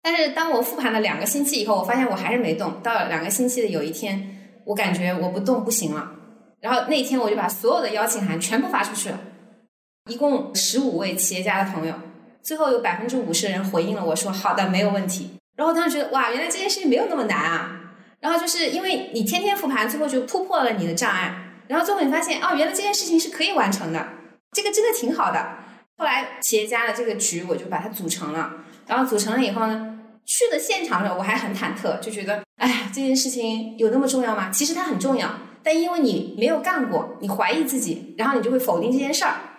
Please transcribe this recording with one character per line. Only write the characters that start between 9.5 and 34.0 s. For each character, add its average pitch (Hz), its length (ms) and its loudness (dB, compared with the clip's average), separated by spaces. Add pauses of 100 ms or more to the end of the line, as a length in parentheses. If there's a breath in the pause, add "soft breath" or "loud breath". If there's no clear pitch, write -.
一 233 60 -8
共 277 400 0
十 - 240 0
五 226 200 2
位 190 180 -2
企 - 180 -2
业 185 80 -2
家 196 220 2
的 196 80 -4
朋 165 160 -4
友， 156 60 -4 (460)
最 311 160 -6
后 302 140 4
有 233 80 6
百 196 220 0
分 233 80 -4
之 262 80 -2
五 185 180 -2
十 208 120 0
的 196 40 0
人 190 140 -2
回 185 180 2
应 196 140 0
了 196 80 -4
我 208 100 2
说 196 160 -2
：“好 190 240 0
的， 190 160 2
没 180 80 4
有 196 120 4
问 196 180 0
题。” - 220 -4 (280)
然 302 80 2
后 330 80 4
当 330 160 4
时 285 80 -2
觉 285 60 0
得 - 100 -4
：“哇， 240 160 2
原 247 80 -2
来 330 80 -2
这 339 100 -2
件 381 140 -2
事 - 80 0
情 359 100 0
没 240 60 6
有 392 160 4
那 311 60 0
么 247 80 0
难 185 120 0
啊。” 160 360 -2 (480 loud breath)
然 320 120 0
后 339 60 4
就 349 80 0
是 330 220 0
因 339 120 -2
为 370 320 -2
你 226 120 0
天 359 180 0
天 403 140 2
复 311 100 -4
盘， 240 220 0
最 302 100 -4
后 302 80 2
就 254 140 2
突 370 240 -2
破 349 180 2
了 226 120 2
你 180 120 0
的 165 80 -2
障 214 160 2
碍， 180 240 0 (320)
然 269 100 -2
后 330 80 4
最 415 80 2
后 392 80 2
你 277 120 4
发 320 80 2
现 339 260 -2
：“哦， 359 100 2
原 302 80 4
来 311 80 0
这 - 80 -2
件 403 140 0
事 403 100 -2
情 330 140 4
是 - 100 2
可 - 140 -4
以 392 100 2
完 208 200 2
成 165 200 -4
的。” 160 140 -2 (480)
这 415 80 -2
个 427 80 0
真 427 180 4
的 440 80 2
挺 - 160 0
好 196 200 2
的。 - 120 0 (520 loud breath)
后 330 80 -2
来 262 360 0
企 - 160 2
业 214 80 4
家 233 220 0
的 226 60 0
这 240 120 -2
个 220 120 0
局 170 320 -2
我 160 80 0
就 - 100 -8
把 165 120 -4
它 202 100 -6
组 180 200 -6
成 151 240 -4
了， 160 200 -4 (340 loud breath)
然 226 100 0
后 262 80 4
组 226 140 2
成 214 160 0
了 262 80 4
以 208 80 2
后 220 160 0
呢， - 320 -4 (280)
去 - 240 2
的 302 80 0
现 381 260 -2
场 233 160 0
的 202 80 0
时 185 40 -2
候 180 60 -2
我 185 40 -4
还 208 120 0
很 202 200 -2
忐 190 200 -4
忑， - 260 -2
就 220 120 -6
觉 202 100 -6
得 202 200 -2 (140)
：“哎 254 120 2
呀， 202 240 0
这 269 80 -4
件 269 160 4
事 262 140 0
情 226 480 -4
有 220 100 4
那 247 100 4
么 277 80 4